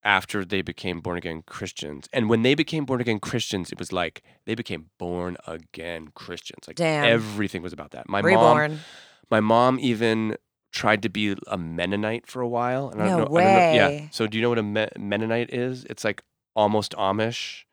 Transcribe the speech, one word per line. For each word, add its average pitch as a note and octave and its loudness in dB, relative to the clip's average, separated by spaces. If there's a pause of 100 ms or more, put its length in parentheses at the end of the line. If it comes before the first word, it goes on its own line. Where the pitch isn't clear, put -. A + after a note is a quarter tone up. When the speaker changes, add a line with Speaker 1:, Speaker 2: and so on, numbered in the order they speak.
Speaker 1:
after G2 0
they F#2+ -2
became F2 -6
born F2 -4
again E2 -8
Christians. D2 -10
And A#2 0
when A2+ 4
they B2+ 6
became D3 -2
born B2+ -2
again A2+ 0
Christians, G2+ -4
it - -12
was F2+ -10
like F2 -4 (220)
they A2+ -4
became F2+ -10
born F2 -6 (100)
again E2 -10
Christians. - -16
Like - -16
Speaker 2:
Damn. D#3+ 0
Speaker 1:
everything G#2+ 0
was E2+ -10
about - -14
that. B1 -16
My G2 0
Speaker 2:
Reborn. D3+ 6
Speaker 1:
mom, D#3 -10 (500)
my A2 4
mom A#2+ 4
even A2 0 (340)
tried G#2+ 2
to A2+ 0
be G#2 -2 (120)
a G2 -4
Mennonite F#2 -4
for B2+ -8
a B2 -2
while. B2 -2
And - -6
I G3+ 2
Speaker 2:
No - -
Speaker 1:
don't F3 0
know, D#3+ 2
I F3 6
don't F#3+ 8
know, F#3+ 8 (140)
yeah. G#2+ 6
Speaker 2:
way. D3 -4
Speaker 1:
So A#2 0
do G#2+ -4
you A2 0
know A#2 2
what A#2 2
a G#2+ 0
Me-, G#2+ 0 (100)
Mennonite A2 -2
is? B2+ -4
It's, - -8
like, G#2 -2 (340)
almost G#2+ 2
Amish. A2 -2